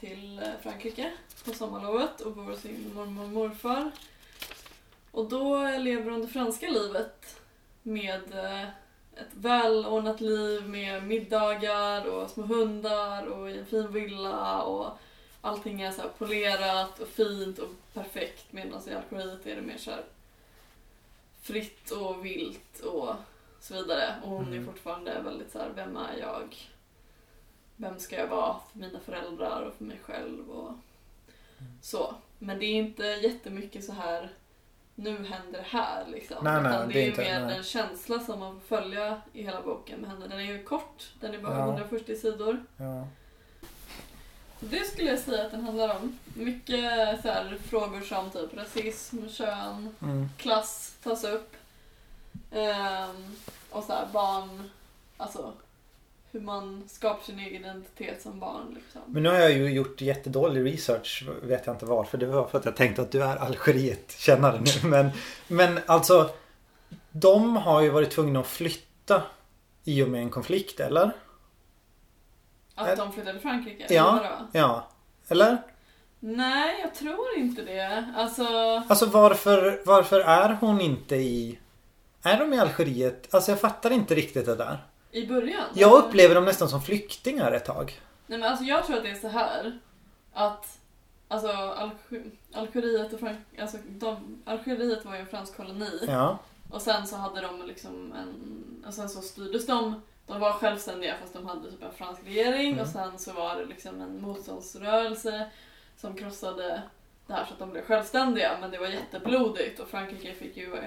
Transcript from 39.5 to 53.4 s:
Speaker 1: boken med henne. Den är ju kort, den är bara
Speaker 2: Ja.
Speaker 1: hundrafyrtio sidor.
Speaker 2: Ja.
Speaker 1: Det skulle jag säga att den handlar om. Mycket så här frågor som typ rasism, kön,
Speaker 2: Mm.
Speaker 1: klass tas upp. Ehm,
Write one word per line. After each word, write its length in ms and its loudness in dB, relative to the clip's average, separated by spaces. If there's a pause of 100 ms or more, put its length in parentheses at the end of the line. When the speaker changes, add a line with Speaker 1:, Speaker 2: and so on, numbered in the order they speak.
Speaker 1:
boken 380 -10
med 100 -12
henne. 180 -14
Den 100 -10
är 60 -8
ju 200 -10
kort, 560 -8
den 140 -10
är 40 -12
bara 200 -6
Speaker 2:
Ja. 60 0
Speaker 1:
hundrafyrtio 520 -6
sidor. 480 -4 (120)
Speaker 2:
Ja. 300 -10 (1500)
Speaker 1:
Det 240 -6
skulle 260 -4
jag 80 0
säga 260 -4
att 60 -8
den 140 -8
handlar 320 -2
om. 220 -8 (160)
Mycket 880 -2
så 60 -4
här 300 -4 (100)
frågor 320 -2
som 300 -6
typ 260 -8
rasism, 720 -8
kön, 760 -8
Speaker 2:
Mm. 340 -4
Speaker 1:
klass 680 -4
tas 220 -4
upp. 280 -6 (1000)
Ehm, 840 -4 (340)